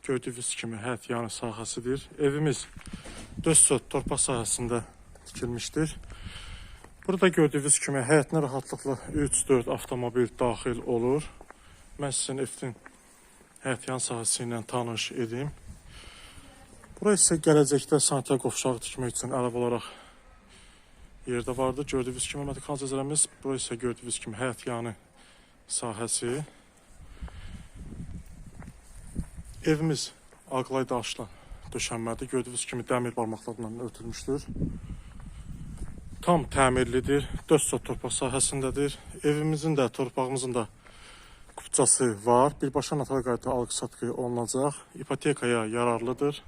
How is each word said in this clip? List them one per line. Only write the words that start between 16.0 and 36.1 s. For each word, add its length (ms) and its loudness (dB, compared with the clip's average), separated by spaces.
Bura 140 6
isə 180 6
gələcəkdə 640 6
sanitar 400 2
qovşağı 400 0
tikmək 320 -4
üçün 240 -4
əlavə 220 0
olaraq 300 0
yerdə 240 -2
vardı. 320 0
Gördüyünüz 400 -2
kimi, 160 -6
hörmətli 240 -6
kanal 140 -4
izləyicilərimiz, 460 0
bura 160 -2
isə 180 -6
gördüyünüz 460 -4
kimi 160 -8
həyət 260 -2
yanı 280 -4
sahəsi. 680 -2
Evimiz 380 2
ağlay 400 0
daşla 380 -2
döşənmədir. 560 -4
Gördüyünüz 340 -2
kimi 240 -6
dəmir 300 2
barmaqlarla 500 -4
örtülmüşdür. 640 -6